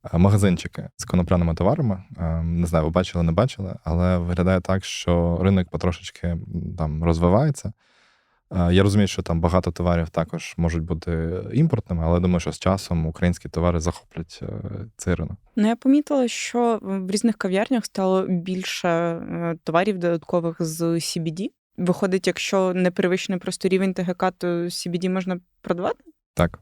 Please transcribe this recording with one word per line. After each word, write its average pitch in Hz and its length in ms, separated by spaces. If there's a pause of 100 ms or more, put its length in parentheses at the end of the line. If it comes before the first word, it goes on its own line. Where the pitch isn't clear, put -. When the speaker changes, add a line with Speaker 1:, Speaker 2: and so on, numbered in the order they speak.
(120)
Speaker 1:
е, 85 40
магазинчики 98 800
з - 80
конопляними 87 500
товарами. 104 480 (140)
Е, 82 260
не 85 240
знаю, 80 180
ви 80 60
бачили, 90 320
не 82 80
бачили, 98 520
але 90 340
виглядає 90 440
так, 95 240
що 85 560
ринок 95 280
потрошечки, - 580
м, 87 140 (360)
там 80 260
розвивається. 92 720 (840)
Е, 87 180
я 95 100
розумію, 101 240
що - 140
там 82 200
багато 90 300
товарів 85 380
також - 480
можуть 82 260
бути 82 580 (120)
імпортними, 110 520
але 85 140
думаю, 90 200
що 80 120
з 76 80
часом 90 460
українські 87 440
товари 85 300
захоплять, - 640
е, - 200 (360)
цей 90 180
ринок. 82 220 (180)
Speaker 2:
Ну, 208 120
я 233 80
помітила, 269 520
що 233 540
в 190 300
різних 214 260
кав'ярнях 202 480
стало 190 420
більше, 185 640
е, 165 720
товарів 185 340
додаткових 170 640
з 160 220
C 170 400
B 160 120
D. 190 140 (300)
Виходить, 180 500
якщо 185 460
не 180 180
перевищений 185 480
просто - 280
рівень 185 260
Т 185 100
Г 175 100
К, 185 180
то 180 160
C 175 420
B 175 140
D 185 60
можна 185 300 (220)
продавати? 185 420 (300)
Speaker 1:
Так. - 280